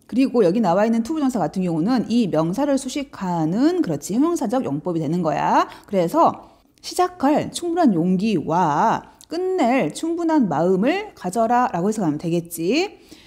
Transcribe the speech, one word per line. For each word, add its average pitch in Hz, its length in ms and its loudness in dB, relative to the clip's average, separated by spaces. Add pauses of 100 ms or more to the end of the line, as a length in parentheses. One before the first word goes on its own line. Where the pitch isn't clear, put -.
그리고 240 380 2
여기 180 160 2
나와 190 240 2
있는 226 180 2
to 320 120 -6
부정사 262 260 0
같은 185 240 -2
경우는 180 440 0
이 226 200 2
명사를 202 500 0
수식하는, 254 1040 -2
그렇지, 156 320 -4
형용사적 269 500 0
용법이 156 360 -4
되는 165 220 -2
거야. 160 440 0 (200)
그래서 196 640 0 (320)
시작할 302 680 0
충분한 330 440 2
용기와 180 1080 0 (240)
끝낼 285 680 0
충분한 320 560 0
마음을 190 680 0
가져라 226 560 0
라고 175 160 -2
해석하면 180 300 -2
되겠지. 170 840 -2 (260)